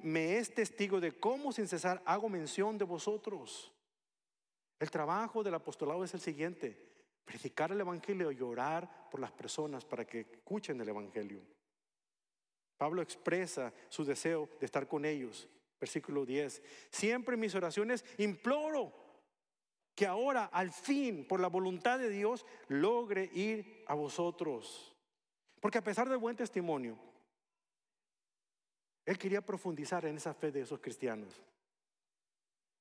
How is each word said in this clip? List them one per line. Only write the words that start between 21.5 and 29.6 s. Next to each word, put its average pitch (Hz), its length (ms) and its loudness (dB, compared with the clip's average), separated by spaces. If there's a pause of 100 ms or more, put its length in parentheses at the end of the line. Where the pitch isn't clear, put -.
voluntad 185 500 2
de 254 80 2
Dios, 208 380 0 (240)
logre 190 640 4
ir 214 540 0
a 143 60 0
vosotros." 151 1040 -2 (640)
Porque 208 200 2
a 196 40 0
pesar 214 240 2
del 262 120 4
buen 226 180 0
testimonio, 156 600 0 (2000)
él 190 120 2
quería 196 280 0
profundizar 170 600 -2